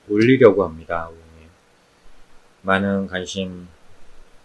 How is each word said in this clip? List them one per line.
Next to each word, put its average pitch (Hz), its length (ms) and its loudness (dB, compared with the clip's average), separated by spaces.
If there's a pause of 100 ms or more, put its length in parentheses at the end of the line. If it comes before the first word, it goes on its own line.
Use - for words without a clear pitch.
올리려고 107 560 6
합니다. 82 440 -8 (1500)
많은 98 440 0
관심 90 640 -10 (760)